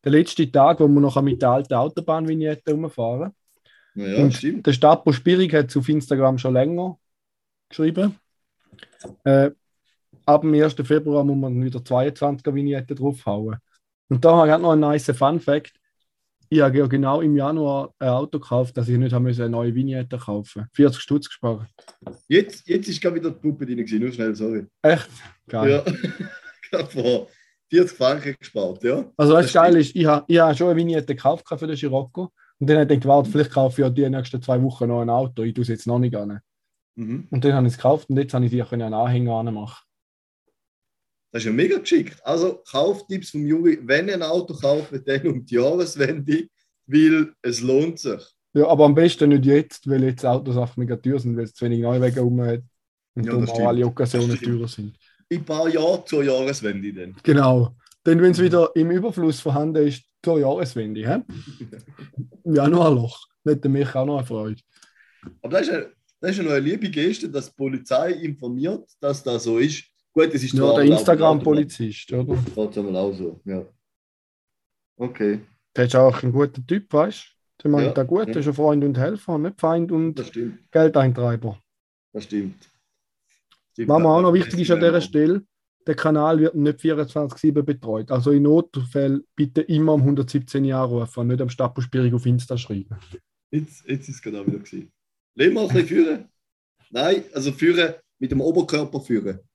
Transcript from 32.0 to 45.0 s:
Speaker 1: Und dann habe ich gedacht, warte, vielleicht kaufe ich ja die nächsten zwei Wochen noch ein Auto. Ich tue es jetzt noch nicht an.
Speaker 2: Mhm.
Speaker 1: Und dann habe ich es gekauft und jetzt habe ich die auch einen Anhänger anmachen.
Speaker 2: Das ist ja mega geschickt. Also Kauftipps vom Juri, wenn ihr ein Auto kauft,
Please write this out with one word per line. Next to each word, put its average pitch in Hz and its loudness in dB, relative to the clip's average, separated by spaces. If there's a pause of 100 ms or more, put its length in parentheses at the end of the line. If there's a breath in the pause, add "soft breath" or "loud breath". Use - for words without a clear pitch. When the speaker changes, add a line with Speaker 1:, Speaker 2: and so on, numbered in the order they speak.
Speaker 1:
Und 139 0
dann 151 6
habe 147 4
ich 127 2
gedacht, 131 -2 (100)
warte, 123 2
vielleicht 147 0
kaufe 135 0
ich 135 4
ja 131 0
die 135 0
nächsten 127 -6
zwei 127 0
Wochen 127 -2
noch 120 -2
ein 117 -4
Auto. 123 -2
Ich 117 -4
tue 127 -6
es 117 -4
jetzt 113 -6
noch 120 0
nicht 123 0
an. 104 -8 (560)
Speaker 2:
Mhm. 117 -10
Speaker 1:
Und 131 -4
dann 143 2
habe 127 2
ich 120 0
es - -12
gekauft 147 0
und 135 0
jetzt 135 -2
habe 123 0
ich 113 0
die 123 -2
auch - -10
einen 113 -6
Anhänger 120 0
anmachen. 113 -8 (1500)
Speaker 2:
Das 113 -8
ist 113 -4
ja 107 -2
mega 180 2
geschickt. - -2
Also 170 -2
Kauftipps 190 -4
vom 147 -6
Juri, 160 2
wenn 147 0
ihr 202 -4
ein 170 -6
Auto 170 -4
kauft, 147 -2 (120)